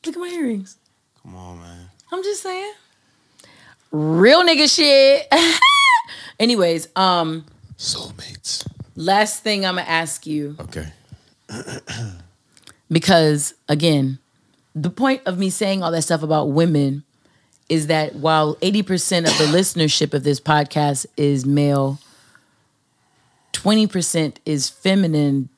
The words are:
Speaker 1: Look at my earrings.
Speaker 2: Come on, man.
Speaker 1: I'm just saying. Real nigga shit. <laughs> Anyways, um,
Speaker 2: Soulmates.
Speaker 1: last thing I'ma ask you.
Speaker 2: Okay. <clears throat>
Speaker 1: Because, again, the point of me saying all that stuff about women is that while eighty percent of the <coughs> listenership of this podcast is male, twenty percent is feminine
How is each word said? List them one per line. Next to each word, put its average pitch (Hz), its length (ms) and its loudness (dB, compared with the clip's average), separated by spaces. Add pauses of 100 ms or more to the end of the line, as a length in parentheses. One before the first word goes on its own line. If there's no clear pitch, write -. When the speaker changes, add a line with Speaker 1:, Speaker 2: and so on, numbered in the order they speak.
Speaker 1:
Look 330 120 -8
at 339 40 -10
my 359 80 -8
earrings. 240 480 -6 (460)
Speaker 2:
Come 92 140 -18
on, 90 240 -18
man. 87 280 -20 (220)
Speaker 1:
I'm 370 120 -8
just 392 200 -6
saying. 381 300 -10 (1160)
Real 170 520 4
nigga 302 320 4
shit. 277 560 4
<laughs> 988 1080 2
Anyways, 185 560 0
um, 170 500 0 (320)
Speaker 2:
Soulmates. - 880 -10 (300)
Speaker 1:
last 196 460 0
thing 202 220 -2
I'ma 180 180 -2
ask 165 440 -4
you. 151 340 -6
Speaker 2:
Okay. 82 280 -12 (600)
<clears throat> 107 140 -12 (1300)
Speaker 1:
Because, 160 640 2 (140)
again, 143 500 0 (560)
the 156 160 -4
point 262 340 -2
of 180 140 -4
me 196 120 0
saying 196 320 -2
all 170 100 -2
that 165 100 0
stuff 160 200 -2
about 151 280 0
women 147 540 0 (640)
is 160 180 0
that 156 300 -2
while 156 440 0
eighty 208 220 0
percent 180 440 0
of 160 120 2
the 156 60 4
<coughs> 151 140 2
listenership 156 540 0
of 139 120 -2
this 143 160 0
podcast 147 680 0 (100)
is 143 300 0
male, 143 520 0 (1500)
twenty 214 340 2
percent 165 580 -4
is 147 240 -2
feminine 151 880 0